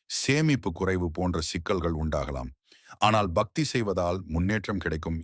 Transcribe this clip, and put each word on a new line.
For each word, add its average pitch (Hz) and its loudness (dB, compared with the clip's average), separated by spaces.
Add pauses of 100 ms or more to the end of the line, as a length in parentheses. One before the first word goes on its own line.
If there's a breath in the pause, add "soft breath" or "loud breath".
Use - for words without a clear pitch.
(140)
சேமிப்பு 143 2
குறைவு 92 0
போன்ற 87 0
சிக்கல்கள் 85 -2
உண்டாகலாம். 71 -4 (520 loud breath)
ஆனால் 107 4
பக்தி 104 0
செய்வதால் 95 0
முன்னேற்றம் 98 0
கிடைக்கும். 82 -4